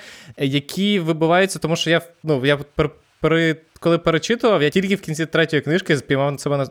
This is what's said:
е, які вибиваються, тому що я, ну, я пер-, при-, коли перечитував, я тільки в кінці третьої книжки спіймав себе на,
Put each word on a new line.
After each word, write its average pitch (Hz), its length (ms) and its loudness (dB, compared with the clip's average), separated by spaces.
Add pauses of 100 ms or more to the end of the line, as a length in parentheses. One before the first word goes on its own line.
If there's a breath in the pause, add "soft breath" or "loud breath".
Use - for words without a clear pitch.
(360 loud breath)
е, 147 100 -2
які 185 540 -2
вибиваються, 165 580 0
тому 160 180 -2
що - 140 -4
я, 165 100 2 (220)
ну, 139 240 0
я 143 100 4 (200)
пер-, 151 140 0 (300)
при-, 160 360 2 (240)
коли 170 180 2
перечитував, 170 640 2
я 147 80 2
тільки 196 260 0
в 196 40 -16
кінці 156 260 -6
третьої 156 360 0
книжки 165 340 0
спіймав 139 440 -2
себе 143 160 -2
на, 135 140 -2